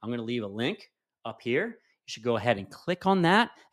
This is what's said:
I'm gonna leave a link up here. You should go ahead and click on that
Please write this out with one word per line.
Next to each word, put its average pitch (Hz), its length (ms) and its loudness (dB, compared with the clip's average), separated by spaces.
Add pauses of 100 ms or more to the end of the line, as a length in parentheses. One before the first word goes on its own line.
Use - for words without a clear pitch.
I'm 110 100 -10
gonna 120 120 -6
leave 117 220 -4
a 101 40 -6
link 120 440 -4 (320)
up 110 180 -12
here. 143 240 0
You - 400 -16
should - 160 -14
go 117 140 0
ahead 107 220 2
and 95 120 -12
click - 360 -6
on 190 160 4
that 208 280 4 (220)